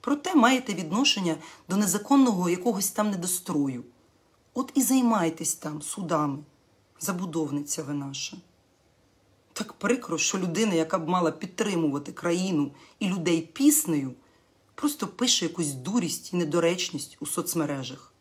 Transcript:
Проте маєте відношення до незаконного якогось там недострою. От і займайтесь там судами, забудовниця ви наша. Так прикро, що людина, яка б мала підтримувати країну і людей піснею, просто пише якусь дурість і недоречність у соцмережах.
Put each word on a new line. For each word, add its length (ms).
Проте 340
маєте 400
відношення 600
до 80
незаконного 760
якогось 400
там 200
недострою. 720
От 200
і 80
займайтесь 720
там 280
судами, 560
забудовниця 840
ви 120
наша. 420
Так 200
прикро, 460
що 200
людина, 360
яка 240
б 100
мала 220
підтримувати 840
країну 600
і 100
людей 320
піснею, 760
просто 320
пише 380
якусь 280
дурість 600
і 40
недоречність 840
у 60
соцмережах. 960